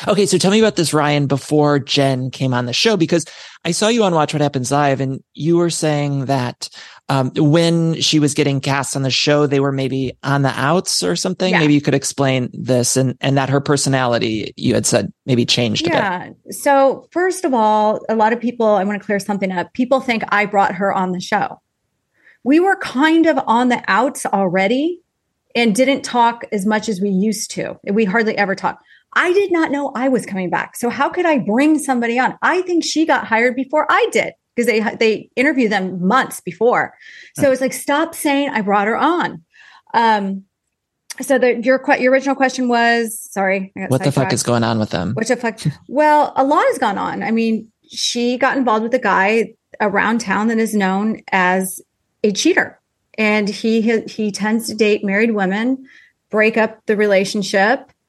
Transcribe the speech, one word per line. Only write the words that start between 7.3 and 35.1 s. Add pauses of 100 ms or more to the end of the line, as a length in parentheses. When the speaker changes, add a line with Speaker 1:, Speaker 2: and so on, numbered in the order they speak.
Speaker 1:
when
she
was
getting
cast
on
the
show,
they
were
maybe
on
the (100)
outs
or
something.
Speaker 2:
Yeah.
Speaker 1:
Maybe
you
could
explain
this,
and,
and
that
her
personality,
you
had
said, (140)
maybe
changed
a
bit.
Speaker 2:
Yeah. (220)
So
first
of
all,
a
lot
of
people,
I
wanna
clear
something
up.
People
think
I
brought
her
on
the
show. (840)
We
were
kind
of
on
the
outs
already (540)
and
didn't
talk
as
much
as
we
used
to.
We
hardly
ever
talked. (300)
I
did
not
know
I
was
coming
back.
So
how
could
I
bring
somebody
on?
I
think
she
got
hired
before
I
did, (240)
'cause
they,
they